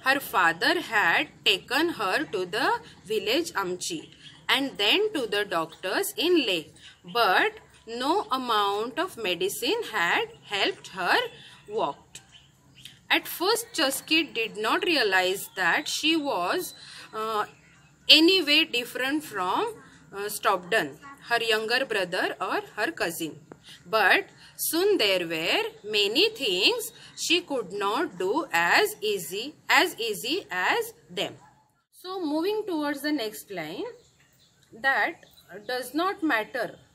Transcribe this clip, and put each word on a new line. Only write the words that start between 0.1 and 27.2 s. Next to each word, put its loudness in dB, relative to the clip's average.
father 2
had 2
taken 2
her 0
to -4
the -2
village -2
Amchi -6
and 0
then 2
to -2
the 0
doctors -4
in 2
Leh, -2
but 4
no 0
amount 0
of -4
medicine -2
had 0
helped -2
her 0
walk. -6
At 2
first, -2
Chaskit 0
did -4
not 0
realize 2
that 2
she 0
was, -2
uh, -4
any 6
way 4
different -4
from, -4
uh, -8
Stobden, 0
her 2
younger 0
brother -2
or -4
her -2
cousin. -6
But 4
soon 2
there 2
were 0
many 2
things 0
she 0